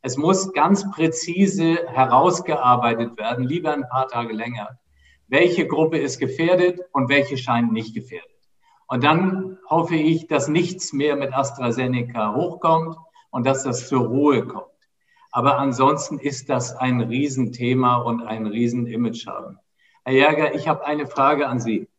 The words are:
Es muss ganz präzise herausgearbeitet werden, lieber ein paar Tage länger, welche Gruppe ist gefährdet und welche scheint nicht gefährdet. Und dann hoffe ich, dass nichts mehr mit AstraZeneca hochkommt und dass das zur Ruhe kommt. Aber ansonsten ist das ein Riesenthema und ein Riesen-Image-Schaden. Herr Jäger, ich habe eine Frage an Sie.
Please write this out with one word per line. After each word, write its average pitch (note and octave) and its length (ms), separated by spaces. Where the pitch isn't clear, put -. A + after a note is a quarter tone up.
Es B2+ 140
muss F#3+ 360
ganz F3 360
präzise E3 960
herausgearbeitet B2 1300
werden, B2 260
lieber D3+ 260
ein C#3 160
paar C3 200
Tage A#2 260
länger, A2 460
welche D3+ 400
Gruppe D#3 320
ist C3+ 180
gefährdet F3 640
und - 160
welche C#3+ 300
scheint A#2+ 340
nicht A2 220
gefährdet. - 380
Und B2 160
dann F#3+ 560
hoffe E3 240
ich, D#3+ 320
dass D3 220
nichts F3 440
mehr D3 240
mit C3 220
AstraZeneca B2 960
hochkommt E3 640
und B2 160
dass C3+ 160
das B2 260
zur A#2+ 200
Ruhe C3+ 400
kommt. G2 180
Aber C#3 280
ansonsten C#3 580
ist - 320
das B2 260
ein B2+ 240
Riesenthema B2 1000
und A#2 260
ein A2 240
Riesen-Image-Schaden. A#2 1120
Herr B2+ 100
Jäger, D3+ 420
ich D#3 120
habe D3+ 160
eine D3 220
Frage C#3 420
an B2 120
Sie. A#2 280